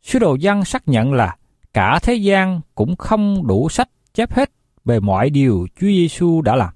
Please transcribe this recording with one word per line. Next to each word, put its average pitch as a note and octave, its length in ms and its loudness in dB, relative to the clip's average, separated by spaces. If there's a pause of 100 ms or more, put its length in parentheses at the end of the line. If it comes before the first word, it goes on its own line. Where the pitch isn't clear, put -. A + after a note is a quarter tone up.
sứ - 160 -2
đồ E3 160 2
Giăng G3 300 0
xác - 220 -6
nhận B2+ 260 2
là G#2+ 220 0 (380)
cả A2 300 2
thế A#3 100 2
gian F#3+ 480 0 (140)
cũng F3+ 200 -2
không G3+ 520 -2
đủ A2+ 220 0
sách - 200 -2 (240)
chép A#3 200 -4
hết C4+ 180 0 (340)
về A#2 140 2
mọi G2+ 300 0
điều B2 380 0 (120)
Chúa F#3+ 80 0
Giêsu E3+ 540 2
đã A#2+ 140 0
làm. G2 200 -2